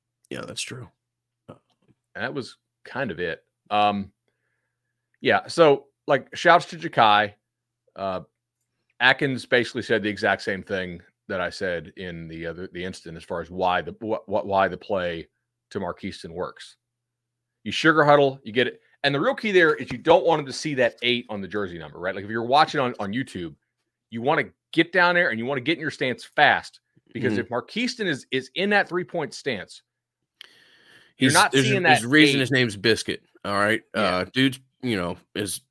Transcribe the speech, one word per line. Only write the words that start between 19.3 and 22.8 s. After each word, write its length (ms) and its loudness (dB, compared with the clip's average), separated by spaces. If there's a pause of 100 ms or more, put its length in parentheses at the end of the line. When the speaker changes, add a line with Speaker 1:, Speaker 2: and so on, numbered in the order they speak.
Speaker 2:
key 180 -6
there 220 6
is 180 -8
you 60 -8
don't 260 4
want 160 2
him 60 -10
to 60 -12
see 220 -6
that 280 2
eight 260 0
on 140 -8
the 60 -10
jersey 300 -6
number, 200 -14
right? 160 -6
Like, 100 -10
if 60 -12
you're 120 -4
watching 380 2